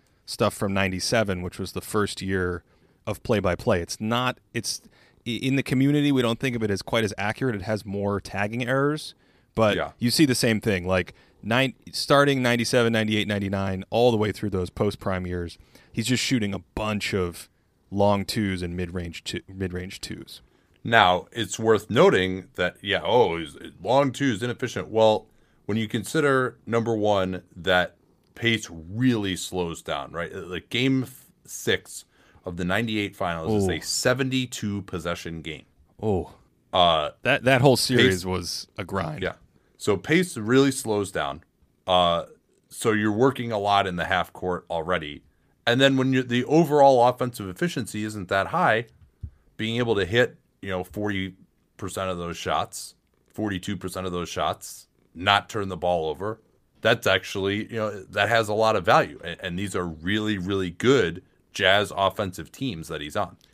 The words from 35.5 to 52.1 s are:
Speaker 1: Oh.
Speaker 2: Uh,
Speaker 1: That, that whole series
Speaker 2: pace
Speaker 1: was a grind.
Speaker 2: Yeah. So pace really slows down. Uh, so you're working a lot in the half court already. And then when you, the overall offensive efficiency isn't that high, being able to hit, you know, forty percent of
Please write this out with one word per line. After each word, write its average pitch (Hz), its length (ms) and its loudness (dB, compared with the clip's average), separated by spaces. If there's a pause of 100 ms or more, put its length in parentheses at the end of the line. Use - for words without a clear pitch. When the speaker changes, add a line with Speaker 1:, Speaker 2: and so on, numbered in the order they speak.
Speaker 1:
Oh. 98 320 -2 (380)
Speaker 2:
Uh, 82 400 4 (120)
Speaker 1:
That, 135 200 0
that 127 180 4
whole 131 140 8
series 120 480 2
Speaker 2:
pace - 20 -10
Speaker 1:
was 92 420 -6 (100)
a 104 60 -8
grind. 95 380 -6
Speaker 2:
Yeah. 87 120 -4 (440)
So 101 200 0
pace 170 400 0
really 131 340 4
slows 104 400 -4
down. 76 320 -6 (420)
Uh, 87 400 4 (440)
so - 220 -2
you're 107 200 0
working 120 400 0
a 107 80 -2
lot 101 260 4
in 90 120 -4
the 82 80 -2
half 90 280 -2
court 90 360 -6
already. 82 540 -4 (440)
And 120 120 4
then 135 180 6
when 131 160 2
you, 131 100 2
the 123 220 0
overall 139 600 6
offensive 123 420 -2
efficiency 107 560 -6
isn't 107 240 -8
that 98 180 2
high, 120 400 2 (680)
being 113 200 -4
able 117 180 0
to 98 100 0
hit, 117 320 2 (240)
you 98 80 -10
know, 92 140 -4
forty 98 520 -6 (420)
percent 95 320 -6
of 90 80 -4